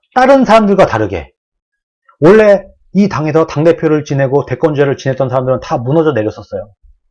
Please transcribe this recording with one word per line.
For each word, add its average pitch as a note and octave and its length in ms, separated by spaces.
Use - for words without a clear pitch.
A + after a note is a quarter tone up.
다른 C4 280
사람들과 G3+ 420
다르게 F#2+ 460
원래 G3+ 440
이 G3 140
당에서 D#3 400
당대표를 D#3 560
지내고 C#3 420
대권주자를 C#3+ 520
지냈던 C3 320
사람들은 B2+ 320
다 D#3+ 160
무너져 D3+ 340
내렸었어요. G#2+ 600